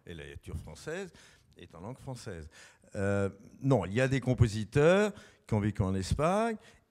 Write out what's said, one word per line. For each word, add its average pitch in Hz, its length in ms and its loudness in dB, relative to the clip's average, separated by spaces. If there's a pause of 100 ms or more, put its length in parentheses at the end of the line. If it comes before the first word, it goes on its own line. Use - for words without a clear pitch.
et 90 80 -14
la 78 100 -14
littérature 73 340 -14
française 165 540 -12 (460)
est 87 180 -20
en 82 60 -18
langue 120 160 -12
française. 101 500 -12 (480)
Euh, 98 340 2 (320)
non, 131 240 4
il 92 80 -6
y 117 80 2
a 131 60 4
des 131 120 0
compositeurs 127 920 4 (340)
qui - 60 -4
ont 107 60 4
vécu 104 220 0
en 95 140 0
Espagne, 190 600 0 (340)